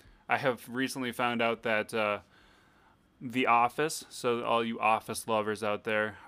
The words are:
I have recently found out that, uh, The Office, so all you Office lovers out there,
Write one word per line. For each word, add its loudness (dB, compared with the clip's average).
I 2
have -2
recently -4
found 0
out 0
that, 0
uh, 0
The -2
Office, 2
so -2
all 2
you -4
Office 0
lovers 0
out -2
there, -2